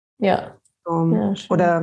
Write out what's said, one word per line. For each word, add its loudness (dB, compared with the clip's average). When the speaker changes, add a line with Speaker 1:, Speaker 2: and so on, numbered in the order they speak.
Speaker 1:
Ja. -2
Speaker 2:
Ähm, 0
Speaker 1:
Ja, 0
schön. -16
Speaker 2:
oder 2